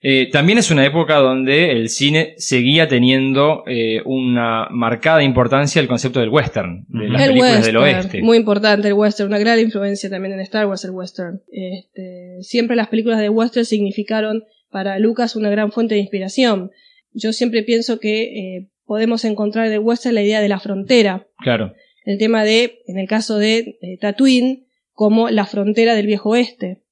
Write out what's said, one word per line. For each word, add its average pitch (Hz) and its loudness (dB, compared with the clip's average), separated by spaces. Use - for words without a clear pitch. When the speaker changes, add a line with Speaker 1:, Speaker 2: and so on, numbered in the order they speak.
Speaker 1:
Eh, 131 2
también 175 4
es 220 0
una 143 4
época 156 2
donde 135 4
el 113 0
cine 151 0
seguía 139 2
teniendo, 135 2
eh, 113 -2
una 123 -2
marcada 120 2
importancia 135 2
el 131 0
concepto 123 -2
del 113 0
western, 101 -2
de 110 -6
Speaker 2:
Ujú. 214 -2
Speaker 1:
las - 2
Speaker 3:
El 277 4
Speaker 1:
películas 247 4
del 113 2
Speaker 3:
western, 139 4
Speaker 1:
oeste. 190 -6
Speaker 3:
muy 226 6
importante 208 2
el 202 2
western, 208 0
una 208 0
gran 226 2
influencia 202 -2
también 190 -6
en 190 -8
Star 208 -2
Wars 196 -6
el 185 -10
western. 180 -12
Este, 185 -14
siempre 233 -2
las 220 -2
películas 226 -2
de 208 -2
western 233 0
significaron 214 -4
para 196 -6
Lucas 233 0
una 214 -2
gran 208 -2
fuente 226 -2
de 202 0
inspiración. 196 -2
Yo 220 -4
siempre 226 -2
pienso 226 -2
que, 214 -2
eh, 190 -16
podemos 226 -2
encontrar 214 -2
en 220 -2
el 214 0
western 233 -2
la 214 0
idea 214 0
de 208 0
la 196 -2
frontera. 196 0
Speaker 1:
Claro. 110 -2
Speaker 3:
El 202 -4
tema 220 2
de, 226 0
en 185 -10
el 190 -6
caso 214 -2
de, 220 -2
eh, 185 -14
Tatooine, 254 0
como 220 2
la 208 0
frontera 214 0
del 208 0
viejo 208 -2
oeste. 214 -2